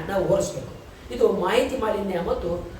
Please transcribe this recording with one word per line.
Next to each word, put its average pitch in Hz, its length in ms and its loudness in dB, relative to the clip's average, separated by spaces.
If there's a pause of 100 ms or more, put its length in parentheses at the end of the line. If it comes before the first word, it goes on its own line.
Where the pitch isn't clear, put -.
ನಾವು 190 160 0
ಹೊರಿಸ್ಬೇಕು. - 500 0 (400)
ಇದು 226 140 6
ಮಾಹಿತಿ 220 480 2
ಮಾಲಿನ್ಯ 196 440 0
ಮತ್ತು 175 600 -2